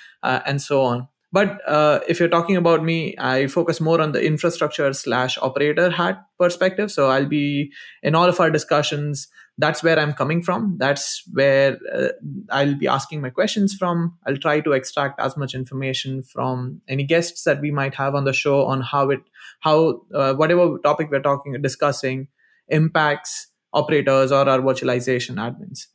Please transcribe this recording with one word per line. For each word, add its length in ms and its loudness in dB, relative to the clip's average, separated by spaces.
uh, 240 -2
and 160 -4
so 200 0
on. 260 0
But, 340 0
uh, 440 4
if 100 0
you're 80 4
talking 300 2
about 260 4
me, 340 -2
I 300 0
focus 320 -2
more 220 2
on 100 0
the 100 0
infrastructure 720 0
slash 460 -2
operator 520 0
hat 360 -2
perspective. 540 0
So 180 2
I'll 160 2
be, 460 -2
in 120 2
all 120 4
of 140 2
our 100 4
discussions, 800 -2
that's 220 0
where 160 4
I'm 160 0
coming 300 -2
from. 360 -2
That's 440 -2
where, 460 4
uh, 180 -2
I'll 240 0
be 120 -2
asking 340 -2
my 100 -8
questions 420 0
from. 420 -2
I'll 100 -2
try 240 0
to 100 0
extract 480 -2
as 160 -4
much 200 -8
information 680 -6
from 680 -6
any 160 -2
guests 400 0
that 160 2
we 120 -4
might 240 -4
have 180 -2
on 100 0
the 100 0
show 320 2
on 160 -2
how 280 0
it, 120 0
how, 420 2
uh, 220 0
whatever 480 2
topic 260 0
we're 120 0
talking, 380 -2
discussing 680 -2
impacts 800 0
operators 580 2
or 160 4
our 120 4
virtualization 800 -2
admins. 580 -10